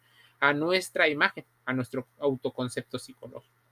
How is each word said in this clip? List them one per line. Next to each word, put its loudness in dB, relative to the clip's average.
a 6
nuestra 2
imagen, 0
a -2
nuestro -4
autoconcepto -4
psicológico. -16